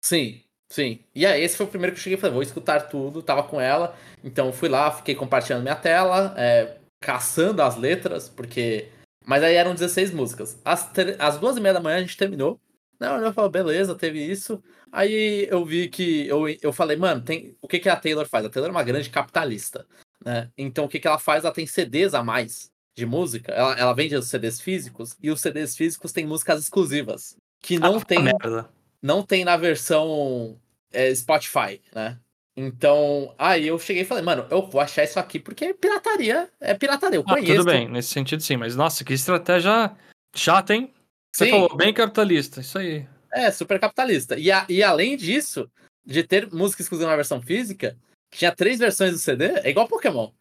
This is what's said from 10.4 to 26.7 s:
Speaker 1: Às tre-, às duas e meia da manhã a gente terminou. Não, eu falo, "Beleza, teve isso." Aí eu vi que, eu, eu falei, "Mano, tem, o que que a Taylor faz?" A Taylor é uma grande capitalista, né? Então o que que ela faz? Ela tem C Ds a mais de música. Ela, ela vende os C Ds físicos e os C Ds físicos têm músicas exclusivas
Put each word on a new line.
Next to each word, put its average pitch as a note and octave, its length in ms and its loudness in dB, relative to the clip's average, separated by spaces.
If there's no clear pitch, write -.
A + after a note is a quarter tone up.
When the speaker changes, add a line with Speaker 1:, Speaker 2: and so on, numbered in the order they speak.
Speaker 1:
Às E3+ 260 -2
tre-, - 280 0
às D3 180 2
duas A#3+ 180 0
e A#3+ 60 -4
meia F#3+ 120 4
da F3+ 60 2
manhã E3 180 -2
a F#3 40 0
gente F3+ 160 -8
terminou. F3+ 420 -2
Não, B3 200 -2
eu A3 140 -2
falo, G3+ 160 2
"Beleza, F3 440 0
teve D#3 300 -4
isso." F#3+ 400 -8
Aí G#3 600 0
eu F3+ 120 0
vi E3+ 240 -2
que, E3 400 -2
eu, D3 180 0
eu D3 120 -2
falei, D3+ 240 0
"Mano, E3+ 240 0
tem, D#3+ 400 -8
o - 60 -18
que F3 120 0
que F#3+ 100 2
a F3 60 4
Taylor D3+ 320 -2
faz?" A2 180 0
A G#2+ 40 -4
Taylor C#3 200 -4
é - 20 -8
uma - 100 -2
grande B2 300 -2
capitalista, C#3 720 -4
né? A#2+ 320 -4
Então C#3 280 -4
o C3+ 40 -6
que - 100 -6
que - 80 -2
ela D3+ 120 2
faz? D#3 240 2
Ela E3 100 0
tem D#3+ 140 -6
C F3+ 180 -2
Ds D#3 300 0
a B2 80 0
mais A2+ 480 -4
de A#2 80 -4
música. A#2+ 460 -4
Ela, B2+ 260 0
ela B2 160 2
vende D3 220 0
os B2+ 120 -2
C B2+ 120 -4
Ds A2+ 220 -4
físicos B2+ 600 -8
e D3+ 80 -4
os D#3 120 -2
C D3+ 100 -2
Ds D3 260 -6
físicos E3 340 -4
têm D#3+ 140 -6
músicas D#3 340 -2
exclusivas D3 760 -2